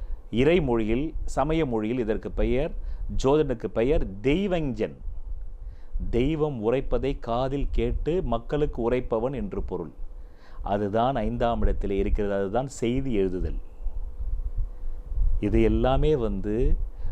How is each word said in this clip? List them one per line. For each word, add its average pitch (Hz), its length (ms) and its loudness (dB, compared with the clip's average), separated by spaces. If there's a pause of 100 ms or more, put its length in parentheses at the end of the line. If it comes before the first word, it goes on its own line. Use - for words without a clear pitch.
(300)
இறைமொழியில், 131 840 2 (100)
சமய 156 420 0
மொழியில் 113 320 0
இதற்கு 107 320 -2
பெயர், 120 420 0 (520)
ஜோதிடனுக்கு 135 420 2
பெயர் 123 400 2 (140)
தெய்வஞ்சன். 147 760 0 (1120)
தெய்வம் 143 520 0
உரைப்பதை 127 560 0
காதில் 131 520 -2
கேட்டு 123 520 0
மக்களுக்கு 123 680 -2
உரைப்பவன் 120 440 0
என்று 98 280 -4
பொருள். 85 280 -4 (720)
அதுதான் 104 520 0
ஐந்தாம் 117 460 0
இடத்திலே 101 360 2
இருக்கிறது. 101 380 2
அதுதான் 98 340 0
செய்தி 127 440 -2
எழுதுதல். 95 460 0 (1800)
இது 104 220 4
எல்லாமே 127 540 4
வந்து 107 600 2 (360)